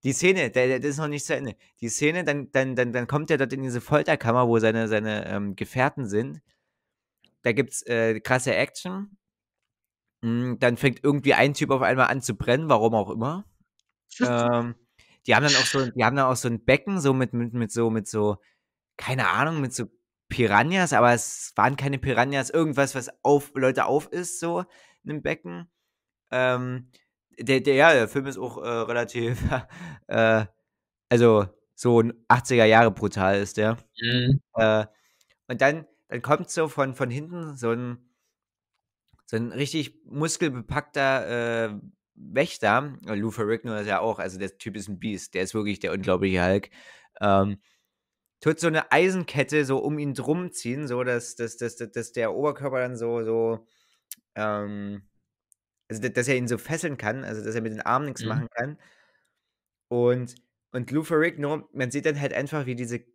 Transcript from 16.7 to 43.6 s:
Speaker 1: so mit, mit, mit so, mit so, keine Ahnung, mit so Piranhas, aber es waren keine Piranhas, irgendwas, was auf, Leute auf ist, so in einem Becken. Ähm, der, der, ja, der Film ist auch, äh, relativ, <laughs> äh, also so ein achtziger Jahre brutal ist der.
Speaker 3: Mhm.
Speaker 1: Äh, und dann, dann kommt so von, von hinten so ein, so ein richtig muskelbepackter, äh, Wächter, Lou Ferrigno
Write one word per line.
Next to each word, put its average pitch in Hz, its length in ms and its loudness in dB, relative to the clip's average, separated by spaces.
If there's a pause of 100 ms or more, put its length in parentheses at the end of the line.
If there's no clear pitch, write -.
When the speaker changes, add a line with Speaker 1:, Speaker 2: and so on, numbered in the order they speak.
Speaker 1:
so 139 120 4
mit, 131 200 0
mit, 120 200 -2
mit 120 200 -2
so, 117 160 2
mit 110 180 -2
so, 104 300 0 (580)
keine 127 320 -2
Ahnung, 143 320 0
mit 127 140 -4
so 110 140 -6 (420)
Piranhas, 139 640 4
aber 120 180 8
es - 460 -2
waren 117 180 4
keine 135 240 -4
Piranhas, 131 500 0
irgendwas, 139 460 0
was 123 140 -6 (140)
auf, 143 320 4
Leute 131 320 2
auf 147 260 0
ist, 175 260 -8
so 170 240 -4 (400)
in - 80 -10
einem 151 100 -8
Becken. 170 480 -8 (600)
Ähm, 127 580 -2 (500)
der, 127 220 2
der, 135 140 4
ja, 156 180 8
der 117 140 6
Film 135 180 -4
ist 135 120 -8
auch, 113 200 -8
äh, 107 100 -8
relativ, 117 760 -2
<laughs> - 680 -6
äh, 110 380 4 (640)
also 117 360 6 (300)
so 117 260 4
ein 117 120 0 (140)
achtziger 120 380 6
Jahre 110 260 8
brutal 98 480 0
ist 101 180 -6
der. 110 200 0 (240)
Speaker 3:
Mhm. 123 400 2 (140)
Speaker 1:
Äh, 110 300 4 (600)
und 123 140 -2
dann, 151 240 2 (240)
dann 120 120 -8
kommt 151 280 0
so 160 180 0
von, 135 280 -2
von 127 140 -2
hinten 156 460 -10
so 117 160 -2
ein, 120 260 -4 (1300)
so 113 120 -6
ein 117 140 -4
richtig 139 540 -6
muskelbepackter, 123 1600 -2
äh, 104 100 -10 (380)
Wächter, 123 880 -2
Lou 107 240 -4
Ferrigno 110 460 -4